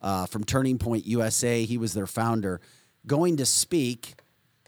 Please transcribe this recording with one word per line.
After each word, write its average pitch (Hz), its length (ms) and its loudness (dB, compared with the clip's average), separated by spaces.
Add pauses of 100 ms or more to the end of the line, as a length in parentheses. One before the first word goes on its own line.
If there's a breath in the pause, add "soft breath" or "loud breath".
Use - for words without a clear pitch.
uh, 95 240 0
from 101 180 -4
Turning 131 340 2
Point 113 280 -2
U 113 160 2
S 110 200 0
A. 120 220 2
He 117 140 -2
was 110 160 -2
their 98 120 -2
founder. 110 540 -2 (480 soft breath)
Going 160 300 2
to 131 80 0
speak - 680 0 (540)